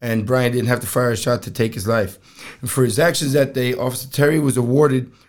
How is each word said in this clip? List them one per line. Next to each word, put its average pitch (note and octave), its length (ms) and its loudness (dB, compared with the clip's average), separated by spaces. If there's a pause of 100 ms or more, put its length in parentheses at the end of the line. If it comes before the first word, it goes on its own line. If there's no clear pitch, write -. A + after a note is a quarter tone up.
And A2+ 240 -2
Brian B2 280 0
didn't A#2+ 160 0
have A#2+ 100 2
to - 80 -10
fire B2 240 0
a A2+ 60 -2
shot A#2+ 260 -2
to - 80 -12
take A2+ 220 -2
his F#2+ 120 -8
life. G#2+ 320 0 (440)
And B2 100 -6
for C3 140 2
his A2 120 0
actions D#3 360 0
that C#3 200 2
day, B2 200 -2
Officer B2 340 -4
Terry D3 320 2
was C3+ 160 0
awarded B2+ 560 2 (180)